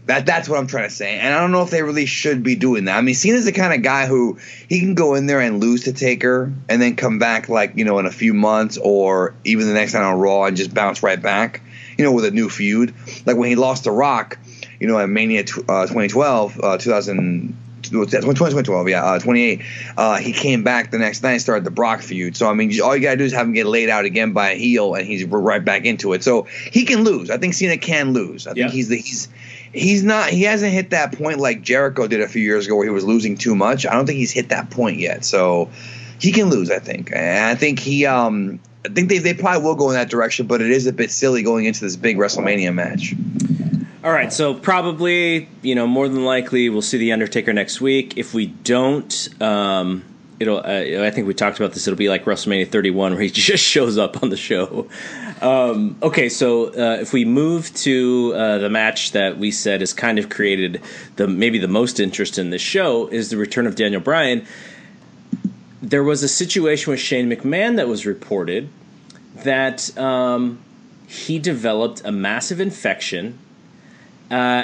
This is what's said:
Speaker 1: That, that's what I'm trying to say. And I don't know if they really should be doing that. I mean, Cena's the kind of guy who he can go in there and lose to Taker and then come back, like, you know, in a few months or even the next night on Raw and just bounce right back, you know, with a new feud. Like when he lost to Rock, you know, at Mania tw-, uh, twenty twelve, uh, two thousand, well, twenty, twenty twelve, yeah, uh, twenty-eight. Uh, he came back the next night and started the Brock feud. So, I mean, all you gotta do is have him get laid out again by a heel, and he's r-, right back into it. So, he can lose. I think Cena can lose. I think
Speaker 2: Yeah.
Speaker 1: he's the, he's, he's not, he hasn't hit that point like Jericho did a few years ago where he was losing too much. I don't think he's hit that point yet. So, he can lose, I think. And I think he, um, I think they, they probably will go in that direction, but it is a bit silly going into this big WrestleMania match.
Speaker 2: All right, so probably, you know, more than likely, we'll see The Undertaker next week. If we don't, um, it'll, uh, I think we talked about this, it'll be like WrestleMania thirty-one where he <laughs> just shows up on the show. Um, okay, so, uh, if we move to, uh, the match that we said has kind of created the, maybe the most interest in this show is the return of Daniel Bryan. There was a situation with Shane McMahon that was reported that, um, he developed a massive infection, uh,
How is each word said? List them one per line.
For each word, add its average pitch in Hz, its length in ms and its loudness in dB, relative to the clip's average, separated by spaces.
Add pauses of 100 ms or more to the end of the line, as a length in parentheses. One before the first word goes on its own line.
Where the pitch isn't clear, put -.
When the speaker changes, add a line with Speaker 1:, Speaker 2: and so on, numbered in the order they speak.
Speaker 1:
That, 131 200 0
that's 165 220 0
what 147 120 0
I'm 131 80 -2
trying 123 200 -4
to - 80 -12
say. 101 240 -6
And 127 140 0
I 156 80 2
don't 175 100 2
know 180 120 4
if 175 80 -2
they 165 120 0
really 147 220 -2
should 135 360 -2
be 123 140 0
doing 110 300 0
that. 95 120 0
I 113 40 2
mean, 127 140 2
Cena's 226 300 2
the 202 60 2
kind 185 220 0
of 127 80 2
guy 135 260 2
who 123 300 2 (320)
he 180 100 2
can 185 160 2
go 151 200 4
in 139 100 0
there 139 160 2
and 110 180 0
lose 120 260 2
to 131 80 -2
Taker 127 600 2 (160)
and 120 120 4
then 120 140 2
come 117 240 0
back, 113 300 0
like, 107 260 2
you 110 80 0
know, 104 160 2
in 95 60 0
a 92 60 -2
few 113 220 2
months 107 440 2
or 95 640 2
even 110 240 2
the 104 60 2
next 104 200 2
night 107 100 2
on 95 160 2
Raw 98 260 4
and 98 100 0
just 92 180 -4
bounce 101 300 0
right 92 180 0
back, 107 400 0 (360)
you 147 80 4
know, 135 80 4
with 120 100 4
a 104 80 2
new 110 180 2
feud. 107 440 0 (320)
Like 123 100 4
when 120 140 2
he 123 80 2
lost 131 260 0
to 117 80 0
Rock, 120 480 0 (400)
you 110 80 -2
know, 110 120 2
at 98 100 0
Mania 110 340 2
tw-, - 260 -6
uh, 92 180 2
twenty 107 200 0
twelve, 113 540 2
uh, 98 160 2
two 117 120 -2
thousand, 92 640 0 (380)
well, 107 120 2
twenty, 117 280 0
twenty 143 300 2
twelve, 90 260 0
yeah, 90 140 2
uh, 92 160 2
twenty-eight. 117 420 2 (360)
Uh, 110 200 2
he - 160 -4
came 127 300 0
back 117 280 0
the 120 80 -2
next 110 240 -2
night 127 100 2
and 120 80 0
started 110 220 0
the 92 80 -4
Brock 113 300 0
feud. 90 340 -6
So, 120 140 2
I 107 40 2
mean, 107 180 2 (100)
all 131 140 4
you 135 60 0
gotta 135 160 2
do 139 60 2
is 131 100 0
have 123 140 0
him 117 60 0
get 110 140 2
laid 113 220 2
out 107 160 2
again 107 280 0
by 98 180 2
a 92 40 -2
heel, 107 400 2
and 95 120 -4
he's 98 240 -4
r-, 104 80 2
right 104 240 2
back 98 220 0
into 101 280 0
it. 90 100 -2
So, 120 240 2 (240)
he 240 140 4
can 233 180 4
lose. 180 260 2
I - 80 -2
think 180 160 -2
Cena 175 240 0
can 147 360 0
lose. 92 340 -4
I - 60 -8
think - 40 -6
Speaker 2:
Yeah. 123 140 0
Speaker 1:
he's 123 180 -2
the, 120 80 0
he's, - 320 -10 (420)
he's 196 320 2
not, 214 260 2
he 180 140 2
hasn't 208 300 2
hit 185 180 -2
that 147 260 0
point 151 220 -4
like 120 220 0
Jericho 135 460 0
did 110 140 0
a 104 60 0
few 113 140 -4
years 107 240 2
ago 104 100 0
where 101 100 4
he 107 60 0
was 98 140 0
losing 107 320 2
too 113 180 2
much. 117 300 2
I - 80 0
don't 131 120 2
think 139 120 -2
he's 123 140 -2
hit - 180 -4
that - 200 -4
point 117 300 0
yet. 85 260 -4
So, 90 440 2 (500)
he 175 120 2
can 202 180 4
lose, 95 220 2
I 95 80 0
think. - 340 -10
And 90 320 0
I 117 100 2
think 135 240 0
he, 143 260 0
um, 110 540 0 (260)
I - 40 -8
think 180 200 0
they, 190 100 4
they 170 140 0
probably 180 300 0
will 156 120 2
go 139 140 2
in 127 60 2
that 123 140 0
direction, 117 380 -2
but 117 140 2
it 113 100 2
is 127 160 2
a 123 60 0
bit 113 180 -2
silly 127 320 0
going 113 220 2
into 110 160 -2
this 95 140 -6
big 104 220 0
WrestleMania 98 560 0
match. - 400 -4 (880)
Speaker 2:
All 165 80 0
right, 131 220 0
so 143 200 0
probably, 170 960 0 (140)
you 127 140 0
know, 120 120 2
more 135 220 2
than 131 160 0
likely, 127 420 2
we'll 107 140 0
see 117 160 -2
The 113 160 2
Undertaker 110 400 0
next 101 260 -2
week. 135 380 0
If 120 160 -6
we 110 140 0
don't, 127 800 -2 (120)
um, 95 600 0 (380)
it'll, 107 160 0
uh, 95 480 -2
I 104 60 2
think 107 140 -4
we 98 80 0
talked 101 240 0
about 98 140 -2
this, - 160 -6
it'll 95 100 0
be 98 120 2
like 95 160 0
WrestleMania 98 420 0
thirty-one 95 460 0
where 92 80 -2
he 98 80 0
<laughs> - 20 -4
just - 320 2
shows 117 340 2
up 101 240 -2
on 131 80 0
the 98 60 -2
show. 95 540 -4 (520)
Um, 120 600 2
okay, 135 240 2
so, 117 400 2
uh, 113 320 -2
if 107 140 -4
we 127 100 2
move 156 520 0
to, 123 600 2
uh, 107 220 0
the 101 120 -2
match 110 440 0
that 98 240 0
we 104 140 -2
said 101 280 -2
has 92 140 -4
kind 113 260 0
of 104 80 -4
created 92 540 -2 (340)
the, 98 140 0
maybe 113 300 2
the 92 100 0
most 113 320 0
interest 98 360 -2
in 90 120 -4
this 90 120 -4
show 143 460 0
is 113 220 -4
the 113 80 -4
return 104 300 -2
of 98 80 -4
Daniel 101 260 0
Bryan. 131 440 0 (1400)
There 139 220 0
was 143 200 0
a 143 60 0
situation 156 640 0
with 127 80 -2
Shane 123 300 0
McMahon 170 460 0
that 160 120 0
was 110 180 -4
reported 101 640 -4 (640)
that, 131 640 -2
um, 123 600 -2 (480)
he - 320 -6
developed 117 640 -2
a 104 60 -6
massive 107 480 -2
infection, 113 800 -6 (920)
uh, 123 320 0